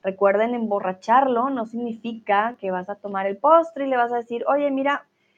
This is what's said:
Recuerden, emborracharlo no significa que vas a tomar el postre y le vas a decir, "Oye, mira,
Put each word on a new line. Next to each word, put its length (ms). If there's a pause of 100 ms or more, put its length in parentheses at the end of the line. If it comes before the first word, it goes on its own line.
Recuerden, 500
emborracharlo 960
no 160
significa 920
que 120
vas 180
a 60
tomar 300
el 120
postre 480
y 40
le 80
vas 160
a 40
decir, 300
"Oye, 240
mira, 360 (300)